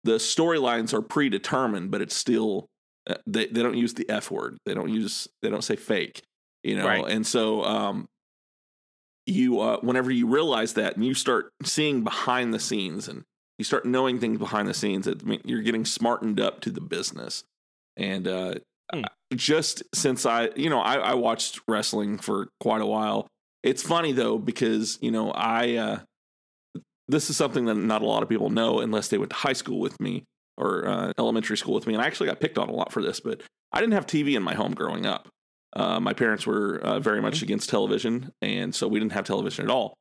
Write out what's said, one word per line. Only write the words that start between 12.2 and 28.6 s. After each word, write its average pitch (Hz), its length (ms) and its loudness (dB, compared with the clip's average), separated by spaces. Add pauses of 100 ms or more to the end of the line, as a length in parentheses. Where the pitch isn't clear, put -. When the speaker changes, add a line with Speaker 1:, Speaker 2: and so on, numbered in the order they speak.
Speaker 1:
the 95 60 -2
scenes 95 500 -4
and - 140 -14 (340)
you 107 80 -4
start - 200 0
knowing 127 360 2
things 110 180 0
behind 104 300 0
the 98 40 -2
scenes, 101 320 0
it, 101 160 -2
I - 60 -12
mean, 98 160 -2
you're 120 200 -4
getting 113 200 0
smartened 110 560 0
up 107 220 0
to 110 100 -4
the 85 80 -8
business. - 640 -8 (540)
And, 95 300 -4
uh, 92 280 -4 (380)
Speaker 2:
Hmm. 143 80 -4 (340)
Speaker 1:
just 151 480 0 (100)
since 131 320 0
I, 117 300 4
you 147 140 0
know, 131 100 2
I, 117 160 2
I 131 200 2
watched 117 520 0
wrestling 104 520 0
for 101 280 -2 (140)
quite 110 200 2
a 104 40 0
while. 107 420 0 (360)
It's - 200 2
funny 165 300 2
though, 113 240 2
because, 110 640 0
you 120 100 -2
know, 110 200 0
I, 117 440 0
uh, 107 240 -2 (1080)
this 147 200 2
is 143 60 -2
something 135 300 2
that 110 100 2
not 107 260 2
a 110 40 0
lot 110 180 2
of 107 60 -4
people 107 200 2
know 113 300 2